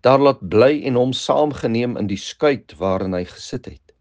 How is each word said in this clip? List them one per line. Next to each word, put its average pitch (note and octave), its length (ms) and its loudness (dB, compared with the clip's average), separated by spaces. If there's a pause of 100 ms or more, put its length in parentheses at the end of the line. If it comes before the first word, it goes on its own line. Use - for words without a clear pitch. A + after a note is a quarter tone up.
daar C3 180 6
laat C#3 300 2
bly B2+ 360 4
en B2 140 0
hom B2+ 180 0
saamgeneem C3 800 -2
in G2+ 140 -4
die G2+ 80 -4
skuit - 580 -4
waarin F#2+ 400 -4
hy F2+ 80 -6
gesit - 400 -14
het. - 360 -20